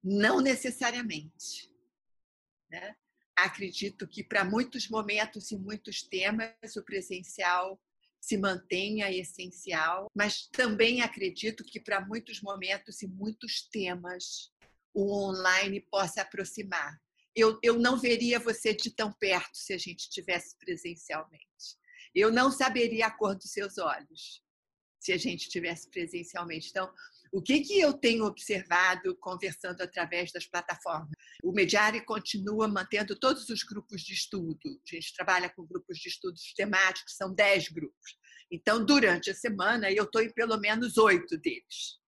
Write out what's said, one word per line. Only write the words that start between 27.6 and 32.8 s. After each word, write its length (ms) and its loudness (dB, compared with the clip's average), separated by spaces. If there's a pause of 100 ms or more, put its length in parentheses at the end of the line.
que 180 4
eu 120 6
tenho 320 2
observado 920 0
conversando 640 -8
através 500 -4
das 160 -10
plataformas? 640 -6 (320)
O 80 0
Mediare 500 4
continua 680 -2
mantendo 500 -2